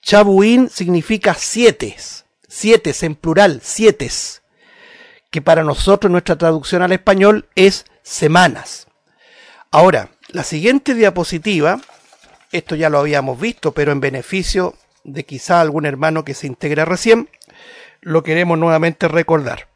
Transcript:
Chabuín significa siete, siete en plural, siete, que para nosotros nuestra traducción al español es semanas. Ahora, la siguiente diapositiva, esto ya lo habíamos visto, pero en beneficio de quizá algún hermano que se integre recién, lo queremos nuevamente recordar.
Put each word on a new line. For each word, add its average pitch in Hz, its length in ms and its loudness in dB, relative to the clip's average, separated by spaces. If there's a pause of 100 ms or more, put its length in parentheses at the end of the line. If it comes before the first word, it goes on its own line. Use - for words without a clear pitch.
Chabuín 208 640 4
significa 180 680 -2
siete, 214 600 0 (520)
siete 214 540 0
en 156 120 -4
plural, 165 480 0
siete, 202 480 0 (1200)
que 151 120 -6
para 165 200 4
nosotros 190 480 0
nuestra 175 260 0
traducción 165 460 -2
al 180 100 0
español 196 640 2
es 190 300 2 (180)
semanas. - 840 -2 (840)
Ahora, 151 400 2 (180)
la 180 140 -8
siguiente 247 520 -2
diapositiva, 180 840 0 (680)
esto 170 240 -8
ya 156 160 -2
lo 147 80 0
habíamos 139 400 -2
visto, 160 340 -6
pero 147 200 -2
en 139 80 -2
beneficio 175 760 -4 (300)
de 143 200 -14
quizá 170 360 -2
algún 156 260 0
hermano 156 380 -2
que 143 100 -10
se - 120 -14
integre 147 380 -4
recién, 226 440 2 (720)
lo 160 220 0
queremos 170 360 0
nuevamente 165 480 0
recordar. 156 680 -2